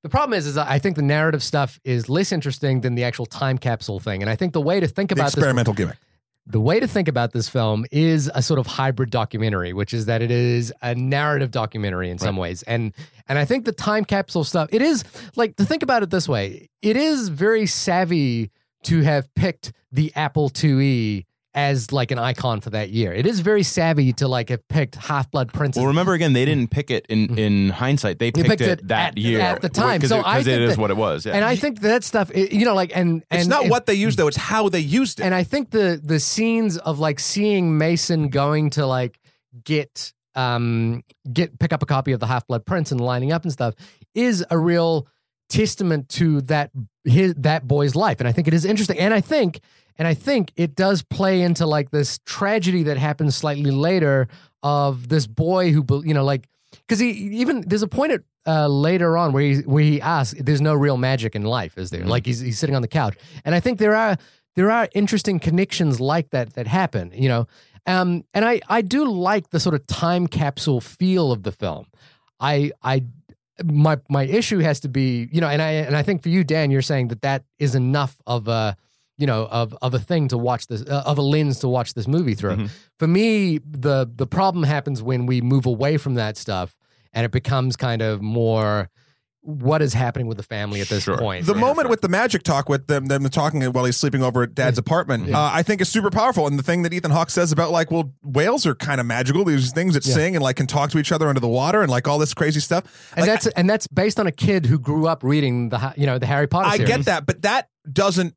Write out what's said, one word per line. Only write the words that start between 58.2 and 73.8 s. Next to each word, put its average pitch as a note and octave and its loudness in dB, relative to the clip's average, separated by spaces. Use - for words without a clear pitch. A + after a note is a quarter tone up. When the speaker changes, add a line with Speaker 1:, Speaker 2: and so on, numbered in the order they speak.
Speaker 1:
uh, D#3 2
later E3 2
on D#3+ 2
where C#3 2
he, C#3+ 4
where C#3+ 4
he D3 4
asks, C#3+ -2
"There's C#3 2
no D#3 4
real C#3+ 2
magic B2 0
in G#2 -4
life, A2 -4
is F2+ -8
there?" E2+ -6
Speaker 3:
Mm-hmm. F2+ -4
Speaker 1:
Like, A#2 0
he's, A#2+ -4
he's B2 -4
sitting C#3 0
on B2+ 0
the A2+ -4
couch. B2 -2
And D#3 2
I F3 4
think A#3+ -2
there G#3+ 4
are, G#3+ 2
there F#3+ 4
are A3+ 0
interesting G3+ 0
connections E3 0
like D3 0
that B2 -4
that A#2+ -6
happen, A2 -2
you C3 0
know? A#2+ 2
Um, F3+ 0
and G3+ 2
I, A#3 2
I A3+ 2
do A#3 0
like F#3+ -2
the E3 0
sort E3+ 0
of C#3 -4
time F3 0
capsule C#3 -2
feel F3+ 0
of G#2 -4
the G2 -6
film. E2+ -8
I, C#3+ 0
I, C3 0
my, D3+ 2